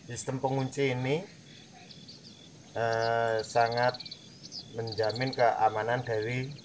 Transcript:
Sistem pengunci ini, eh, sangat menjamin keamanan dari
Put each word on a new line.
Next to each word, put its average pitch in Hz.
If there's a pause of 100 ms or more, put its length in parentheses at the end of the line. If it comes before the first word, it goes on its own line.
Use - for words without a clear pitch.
Sistem 131
pengunci 135
ini, 131 (1500)
eh, 113
sangat 120 (800)
menjamin 113
keamanan 113
dari 123 (120)